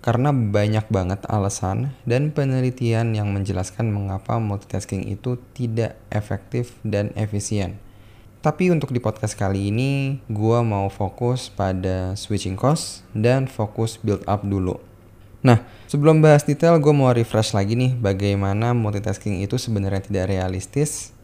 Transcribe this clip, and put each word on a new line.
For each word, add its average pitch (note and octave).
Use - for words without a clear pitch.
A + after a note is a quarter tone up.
Karena A#2+
banyak G#2+
banget F#2+
alasan G#2
dan C#3
penelitian B2
yang G#2
menjelaskan G2
mengapa G2
multitasking G2+
itu B2
tidak A2+
efektif G#2+
dan G#2
efisien. G2+
Tapi F3
untuk C#3
di A#2+
podcast G#2+
kali G2
ini, C3+
gua A2+
mau G2
fokus A#2+
pada F#2+
switching F#2+
cost -
dan B2
fokus A2+
build G#2
up G2+
dulu. G2
Nah, A#2
sebelum D#3
bahas D3+
detail, E3
gua D3+
mau C3
refresh A2
lagi G#2
nih B2+
bagaimana G2+
multitasking G2+
itu B2+
sebenarnya G2
tidak F#2+
realistis. F#2